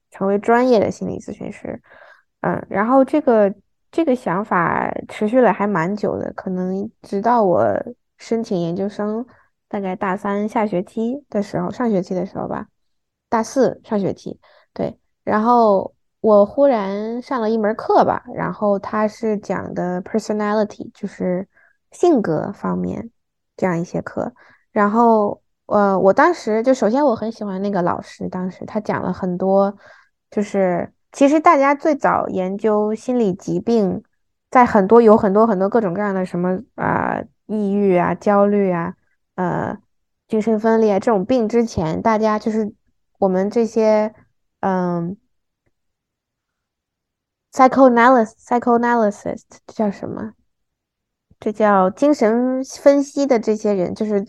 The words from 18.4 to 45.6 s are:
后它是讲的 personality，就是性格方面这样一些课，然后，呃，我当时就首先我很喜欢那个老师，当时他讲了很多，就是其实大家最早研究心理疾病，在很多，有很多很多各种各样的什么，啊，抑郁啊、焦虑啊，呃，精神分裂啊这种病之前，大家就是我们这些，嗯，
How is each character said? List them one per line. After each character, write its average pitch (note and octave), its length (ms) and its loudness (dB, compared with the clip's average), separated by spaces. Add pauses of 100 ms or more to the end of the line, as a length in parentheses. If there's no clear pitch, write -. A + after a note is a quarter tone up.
后 G3+ 240 0
它 G#3+ 300 -4
是 G#3+ 320 -4
讲 F#3+ 340 -8
的 F3+ 300 -4
personality， G#3 920 -4
就 - 140 -12
是 F#3 400 -4 (440)
性 E4 300 2
格 F3 300 -2
方 F#3 260 -6
面 F3+ 320 -8 (480)
这 - 80 -2
样 E3+ 140 -2
一 F3 40 -4
些 F3 180 -8
课， - 300 -8 (400)
然 G#3 200 2
后， A3 500 2 (240)
呃， G3+ 340 2
我 F#3+ 140 6
当 D#4 180 4
时 A3 300 -2
就 B3+ 120 2
首 A#3+ 140 0
先 C4 160 0
我 B3 120 2
很 G#3+ 160 -6
喜 A3+ 120 -12
欢 F#3+ 200 -8
那 G3+ 80 -2
个 F#3 100 -2
老 F3+ 180 -2
师， F#3 300 -12
当 F#3 220 -6
时 - 140 -16
他 - 140 -6
讲 G#3 220 -6
了 - 100 -4
很 F3+ 260 -6
多， G3 380 2 (560)
就 G#3+ 100 -2
是 F#3+ 520 -2 (180)
其 C#4 160 4
实 D4+ 120 4
大 D#4+ 180 6
家 C#4 180 4
最 D4+ 200 0
早 - 340 0
研 F#3+ 280 -4
究 G#3+ 380 0
心 B3 240 -4
理 G3+ 140 2
疾 F3 260 -4
病， G#3 420 0 (480)
在 B3 160 6
很 G3 220 2
多， A3+ 140 8
有 A3 160 8
很 G#3+ 160 2
多 G#3+ 120 4
很 G#3 140 0
多 F#3+ 80 0
各 A3+ 140 0
种 F#3 120 -2
各 G3 80 -4
样 G3+ 140 -4
的 F#3 100 -2
什 F3+ 140 -6
么， F#3 200 -2 (160)
啊， - 460 -2 (260)
抑 G3+ 260 -4
郁 G3+ 240 2
啊、 F3 180 0
焦 G3+ 320 2
虑 G3+ 240 0
啊， F3 220 -4 (420)
呃， F3 420 -4 (500)
精 G#3+ 140 -2
神 G#3+ 180 0
分 A3+ 200 2
裂 G#3+ 140 2
啊 G3 60 2
这 A#3+ 120 0
种 G3 140 0
病 A#3+ 240 0
之 A#3 160 0
前， F3 360 -4
大 A3 160 0
家 G#3+ 220 0
就 A3 120 -4
是 G#3+ 220 -4 (460)
我 G3 80 2
们 F#3+ 220 0
这 A#3 160 0
些， G#3+ 480 0 (480)
嗯， F3+ 540 -2 (2250)